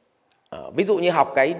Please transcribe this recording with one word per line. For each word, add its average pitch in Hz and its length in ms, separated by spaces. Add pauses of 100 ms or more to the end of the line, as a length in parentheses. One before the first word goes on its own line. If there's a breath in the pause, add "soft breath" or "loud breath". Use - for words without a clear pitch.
(500)
Ờ, - 260
ví 165 80
dụ 196 140
như 175 140
học 160 240
cái 139 240